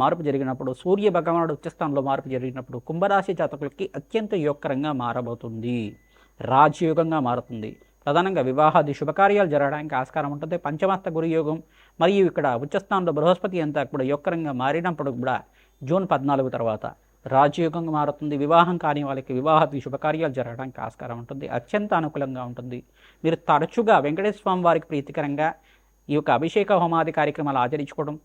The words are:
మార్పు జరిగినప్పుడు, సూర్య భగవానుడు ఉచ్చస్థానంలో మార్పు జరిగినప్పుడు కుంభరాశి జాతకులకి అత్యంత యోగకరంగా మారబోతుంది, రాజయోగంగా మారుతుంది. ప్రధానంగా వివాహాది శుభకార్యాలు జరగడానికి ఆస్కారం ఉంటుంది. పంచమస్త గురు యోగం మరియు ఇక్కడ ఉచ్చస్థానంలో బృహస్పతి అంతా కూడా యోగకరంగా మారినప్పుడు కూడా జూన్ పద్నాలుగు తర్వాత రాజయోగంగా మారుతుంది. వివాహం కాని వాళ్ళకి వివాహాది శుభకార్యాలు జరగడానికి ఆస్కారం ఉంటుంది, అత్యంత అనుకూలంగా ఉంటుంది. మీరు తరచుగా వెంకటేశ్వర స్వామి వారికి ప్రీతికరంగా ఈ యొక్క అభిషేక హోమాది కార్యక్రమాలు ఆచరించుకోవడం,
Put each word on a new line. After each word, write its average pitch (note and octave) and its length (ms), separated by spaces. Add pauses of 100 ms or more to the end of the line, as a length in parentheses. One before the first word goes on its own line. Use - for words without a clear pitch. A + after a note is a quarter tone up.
మార్పు E3 260
జరిగినప్పుడు, C3+ 440 (100)
సూర్య G3+ 360
భగవానుడు E3 400
ఉచ్చస్థానంలో D3 520
మార్పు C3+ 260
జరిగినప్పుడు B2+ 520
కుంభరాశి F#3+ 540
జాతకులకి D3+ 460 (120)
అత్యంత A3 340 (120)
యోగకరంగా D3 480 (100)
మారబోతుంది, A#2+ 760 (600)
రాజయోగంగా D#3 920
మారుతుంది. A#2 420 (360)
ప్రధానంగా E3+ 420
వివాహాది D3+ 480
శుభకార్యాలు F#3+ 560
జరగడానికి D3 480
ఆస్కారం D3 320
ఉంటుంది. D#3+ 320
పంచమస్త F#3+ 500
గురు D#3+ 120 (100)
యోగం D#3 200 (420)
మరియు F#3+ 300
ఇక్కడ D3 180 (180)
ఉచ్చస్థానంలో F#3 500
బృహస్పతి F3+ 480
అంతా D3 260
కూడా C#3 220
యోగకరంగా D#3 400 (100)
మారినప్పుడు D3+ 560
కూడా B2+ 160 (480)
జూన్ F3 300
పద్నాలుగు C3+ 440
తర్వాత A2+ 300 (400)
రాజయోగంగా D#3 720
మారుతుంది. D3 480
వివాహం E3+ 400
కాని D3 240
వాళ్ళకి C3+ 300
వివాహాది D3+ 480
శుభకార్యాలు D3+ 520
జరగడానికి A#2+ 480
ఆస్కారం A#2+ 360
ఉంటుంది, C3+ 240 (120)
అత్యంత G#3 420
అనుకూలంగా C#3 500
ఉంటుంది. B2 300 (440)
మీరు D#3+ 140 (120)
తరచుగా F3+ 460 (100)
వెంకటేశ్వర G3 380
స్వామి F#3 240
వారికి E3 240
ప్రీతికరంగా D3 580 (600)
ఈ D3 80
యొక్క D3+ 200
అభిషేక G3 340 (100)
హోమాది E3 360
కార్యక్రమాలు D3 460
ఆచరించుకోవడం, D3 600